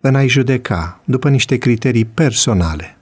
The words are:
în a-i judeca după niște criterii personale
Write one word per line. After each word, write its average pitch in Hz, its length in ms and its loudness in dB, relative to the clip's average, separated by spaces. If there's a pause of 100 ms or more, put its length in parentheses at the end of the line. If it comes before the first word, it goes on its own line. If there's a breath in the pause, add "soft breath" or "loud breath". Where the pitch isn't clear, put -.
în 135 120 2
a-i 135 140 4
judeca 120 760 -2
după 131 240 0
niște 135 280 0
criterii 120 480 0
personale 107 960 -2